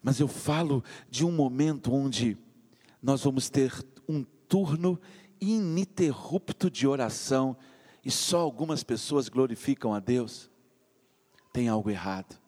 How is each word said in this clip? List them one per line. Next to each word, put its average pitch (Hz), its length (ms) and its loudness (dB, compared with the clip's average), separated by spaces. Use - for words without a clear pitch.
Mas 123 180 2
eu 143 80 4
falo 151 560 0
de 123 160 0
um 170 80 2
momento 139 600 2
onde 123 440 0
nós 131 200 2
vamos 131 260 0
ter 131 240 2
um 151 160 -2
turno 175 540 0
ininterrupto 185 1300 -2
de - 160 0
oração 131 680 0
e 131 60 -4
só 170 300 2
algumas 151 420 -2
pessoas 123 460 -2
glorificam 127 680 0
a 104 60 -2
Deus, 120 500 -2
tem 123 160 0
algo 107 220 0
errado. 95 580 -6